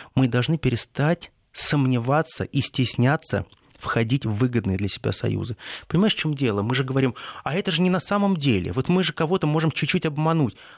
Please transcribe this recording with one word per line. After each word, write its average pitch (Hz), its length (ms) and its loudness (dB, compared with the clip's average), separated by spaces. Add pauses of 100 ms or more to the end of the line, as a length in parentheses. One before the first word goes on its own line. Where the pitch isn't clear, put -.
(160)
Мы 131 140 4
должны 123 280 2
перестать 143 760 -2 (180)
сомневаться 131 920 0
и 139 160 0
стесняться 123 840 0 (320)
входить 117 480 -2
в 110 60 -2
выгодные 107 460 0
для 101 100 -2
себя 107 240 -4
союзы. 104 440 -4 (320)
Понимаешь, 190 280 2
в - 20 -4
чем 156 160 -2
дело? 120 300 0
Мы 117 120 -2
же 135 100 0
говорим: 131 280 0 (300)
"А 135 120 -4
это 190 160 -2
же 165 100 0
не 185 80 4
на 185 100 2
самом 202 380 0
деле. 104 340 2
Вот 127 160 -2
мы 180 160 4
же 160 100 -2
кого-то 165 340 0
можем 156 240 2
чуть-чуть - 340 -2
обмануть". 156 500 0 (220)